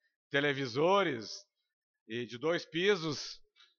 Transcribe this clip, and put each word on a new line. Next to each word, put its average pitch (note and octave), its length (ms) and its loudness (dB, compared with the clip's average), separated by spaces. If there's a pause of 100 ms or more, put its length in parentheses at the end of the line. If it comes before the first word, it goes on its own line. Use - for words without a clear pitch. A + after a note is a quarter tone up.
(300)
televisores C#3+ 1120 0 (640)
e A#2 180 -6
de A2+ 120 -12
dois D#3+ 280 -2
pisos. E3 760 0 (400)